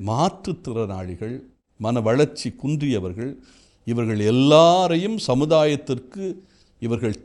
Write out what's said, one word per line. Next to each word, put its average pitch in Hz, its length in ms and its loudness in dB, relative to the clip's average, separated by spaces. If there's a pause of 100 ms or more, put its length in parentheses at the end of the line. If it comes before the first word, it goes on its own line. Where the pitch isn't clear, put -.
மாற்றுத்திறனாளிகள், 110 1400 -6 (420)
மன 117 200 -2
வளர்ச்சி 131 500 0
குன்றியவர்கள், 127 800 -4 (540)
இவர்கள் 117 340 -2
எல்லாரையும் 165 960 4
சமுதாயத்திற்கு 151 1080 0 (560)
இவர்கள் 113 420 -4